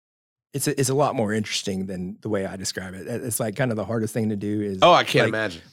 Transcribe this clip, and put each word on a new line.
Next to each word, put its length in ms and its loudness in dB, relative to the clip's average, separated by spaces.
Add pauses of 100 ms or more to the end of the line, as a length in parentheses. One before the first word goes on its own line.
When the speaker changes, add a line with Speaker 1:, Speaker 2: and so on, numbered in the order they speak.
(540)
Speaker 1:
It's 140 -2
a, 100 0
it's 120 2
a 40 2
lot 200 4
more 180 2
interesting 540 -2
than 340 -8
the 80 -8
way 160 0
I 120 -6
describe 380 -8
it. 120 -12
It, 180 -6
it's, 160 -4
like, 160 -2
kind 140 2
of 80 -2
the 80 -4
hardest 260 -2
thing 160 0
to 80 -2
do 240 -2
is, 220 -2
Speaker 2:
Oh, 100 10
I 120 6
can't 200 4
Speaker 1:
like, 60 2
Speaker 2:
imagine. 320 -4 (100)